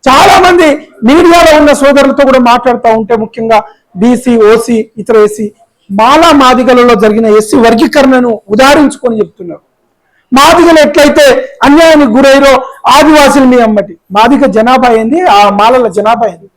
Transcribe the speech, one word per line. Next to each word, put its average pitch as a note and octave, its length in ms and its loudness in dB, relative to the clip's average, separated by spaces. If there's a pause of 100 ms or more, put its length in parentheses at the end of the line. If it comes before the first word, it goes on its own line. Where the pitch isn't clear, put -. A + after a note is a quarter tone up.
చాలా D#4+ 320 2 (100)
మంది F4 220 2 (400)
మీడియాలో E4 520 2
ఉన్న D4 120 2 (100)
సోదరులతో C4+ 480 0
కూడా C4 180 2
మాట్లాడుతూ A#3+ 420 -2 (100)
ఉంటే, A3+ 240 -4
ముఖ్యంగా A3+ 340 -4 (440)
బీసీ, A#3+ 320 0 (180)
ఓసీ, A3+ 260 -2 (240)
ఇతర A3 240 -2
ఎస్సీ, G#3 200 -6 (440)
మాలా C4 400 0 (120)
మాదిగలలో B3 640 0
జరిగిన A3 240 0 (120)
ఎస్సీ G#3+ 260 -4
వర్గీకరణను B3 640 0 (220)
ఉదాహరించుకొని C4 680 -2
చెప్తున్నారు. E3+ 420 -12 (760)
మాదిగలు E4 460 2
ఎట్లయితే D4 400 0 (420)
అన్యాయానికి D4 500 2
గురైరో C4+ 360 2 (420)
ఆదివాసులు C#4+ 580 2
మీ B3 140 2
అమ్మటి, G3+ 280 -4 (220)
మాదిగ B3+ 400 0
జనాభా B3 340 0 (100)
ఏంది, C4+ 200 -4 (160)
ఆ - 20 2 (220)
మాలల A#3+ 260 0 (120)
జనాభా A3 340 -2
ఏంది? - 240 -20